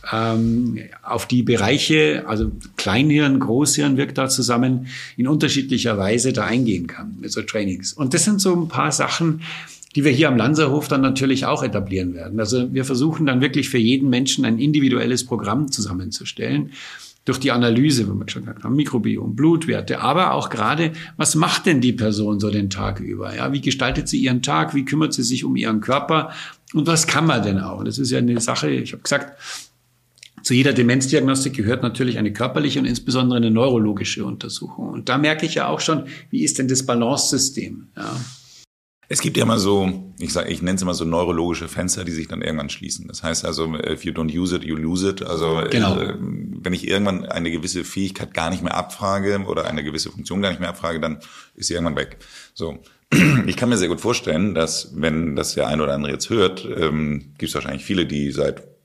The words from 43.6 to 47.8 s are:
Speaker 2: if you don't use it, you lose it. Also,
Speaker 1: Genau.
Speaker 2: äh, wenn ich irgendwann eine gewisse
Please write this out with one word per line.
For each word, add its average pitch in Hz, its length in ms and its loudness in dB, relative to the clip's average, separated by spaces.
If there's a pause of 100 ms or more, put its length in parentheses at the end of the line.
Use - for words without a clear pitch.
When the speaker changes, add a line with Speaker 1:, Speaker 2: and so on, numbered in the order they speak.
Speaker 2:
if - 300 -6
you 82 80 -4
don't 78 200 -4
use 87 220 0
it, - 80 -4
you 78 140 -4
lose 90 320 0
it. 95 120 -6
Also, 82 480 -2
Speaker 1:
Genau. 95 300 2
Speaker 2:
äh, - 180 -4
wenn 90 540 -8
ich 90 160 -4
irgendwann 98 380 0
eine 85 260 -4
gewisse 85 320 -6